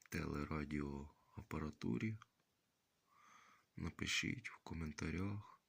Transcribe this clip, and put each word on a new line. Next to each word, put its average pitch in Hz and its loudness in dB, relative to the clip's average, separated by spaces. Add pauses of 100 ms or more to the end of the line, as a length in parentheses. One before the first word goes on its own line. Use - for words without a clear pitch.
телерадіоапаратурі. 76 0 (1600)
Напишіть - 2
в - -8
коментарях 82 -2